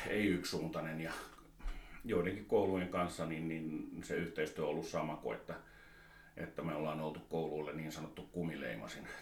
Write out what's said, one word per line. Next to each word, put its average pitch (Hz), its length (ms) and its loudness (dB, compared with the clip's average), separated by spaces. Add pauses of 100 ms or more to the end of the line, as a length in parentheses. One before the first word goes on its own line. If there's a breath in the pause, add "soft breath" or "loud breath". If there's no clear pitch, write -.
ei 104 200 4
yksisuuntainen. 80 760 2
Ja 78 120 -2 (920 loud breath)
joidenkin 92 420 2
koulujen 95 420 6
kanssa 85 380 2
niin, 80 220 0
niin 78 420 -2 (120)
se - 140 0
yhteistyö 80 480 0
on 73 60 2
ollut 82 160 0
sama 78 300 0
kuin, - 200 -2
että, - 180 -8 (840 loud breath)
että - 260 -6
me 80 120 0
ollaan 78 260 0
oltu 78 200 -2
kouluille 76 520 0
niin 78 200 -4
sanottu 78 300 -8 (100)
kumileimasin, 69 760 -2 (140 loud breath)